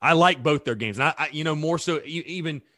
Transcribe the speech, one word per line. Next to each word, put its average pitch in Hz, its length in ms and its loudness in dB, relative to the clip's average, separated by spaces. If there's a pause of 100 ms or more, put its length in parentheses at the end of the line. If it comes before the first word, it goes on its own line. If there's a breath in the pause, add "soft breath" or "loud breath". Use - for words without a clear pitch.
I 147 120 4
like 165 280 4
both 147 220 0
their 120 120 -2
games. 107 240 -4
And 135 100 0
I, 156 80 0
I, 151 160 -4
you 151 100 -6
know, 160 100 0
more 156 240 0
so 160 200 -2
e-, 160 300 -8
even 160 340 -6 (160 soft breath)